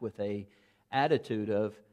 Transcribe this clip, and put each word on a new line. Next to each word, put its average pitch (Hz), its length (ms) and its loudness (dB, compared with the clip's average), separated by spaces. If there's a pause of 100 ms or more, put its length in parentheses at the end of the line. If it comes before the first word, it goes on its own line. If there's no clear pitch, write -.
with 113 200 -6
a 101 260 -2 (440)
attitude 123 600 2
of, 104 240 2 (180)